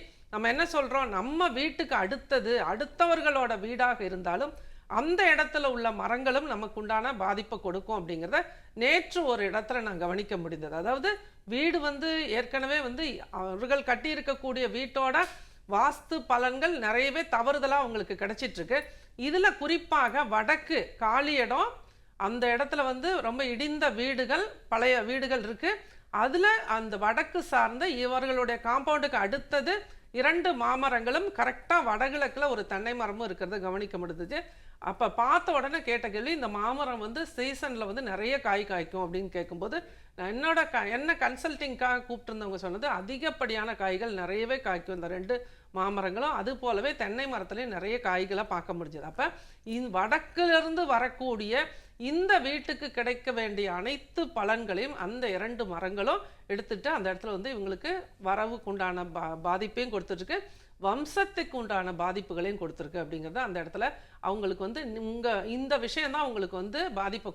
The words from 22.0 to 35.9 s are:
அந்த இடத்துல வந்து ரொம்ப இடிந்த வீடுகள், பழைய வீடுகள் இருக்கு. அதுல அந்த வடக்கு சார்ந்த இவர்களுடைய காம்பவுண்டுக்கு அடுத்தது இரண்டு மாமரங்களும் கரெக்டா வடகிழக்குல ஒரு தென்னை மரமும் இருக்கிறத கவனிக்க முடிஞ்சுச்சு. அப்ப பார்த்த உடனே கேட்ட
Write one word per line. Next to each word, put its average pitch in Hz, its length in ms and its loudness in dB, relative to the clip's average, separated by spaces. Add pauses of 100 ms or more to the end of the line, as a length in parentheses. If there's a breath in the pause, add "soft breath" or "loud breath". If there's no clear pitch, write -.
அந்த 233 300 0
இடத்துல 277 380 2
வந்து 262 360 0
ரொம்ப 240 240 0
இடிந்த 285 500 0
வீடுகள், 254 520 0 (220)
பழைய 240 320 4
வீடுகள் 254 420 0
இருக்கு. 311 380 -2 (300 loud breath)
அதுல 269 380 4
அந்த 220 480 2
வடக்கு 240 460 2
சார்ந்த 247 460 2
இவர்களுடைய 254 760 0
காம்பவுண்டுக்கு 277 500 2
அடுத்தது 277 680 0 (280 loud breath)
இரண்டு 320 420 4
மாமரங்களும் 254 840 2
கரெக்டா 247 420 2 (100)
வடகிழக்குல 269 600 0
ஒரு 214 180 0
தென்னை 214 280 -4
மரமும் 220 340 -4
இருக்கிறத 185 320 -4
கவனிக்க 190 380 -4
முடிஞ்சுச்சு. 175 440 -4 (360 loud breath)
அப்ப 196 320 0
பார்த்த 311 420 4
உடனே 277 300 0
கேட்ட 233 280 0